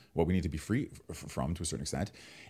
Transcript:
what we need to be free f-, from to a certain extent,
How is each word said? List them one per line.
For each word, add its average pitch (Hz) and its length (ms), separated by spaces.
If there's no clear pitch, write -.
what - 120
we 90 80
need 92 80
to 76 80
be 80 80
free 117 320
f-, 80 100
from 71 260
to 87 80
a 87 60
certain 64 160
extent, - 280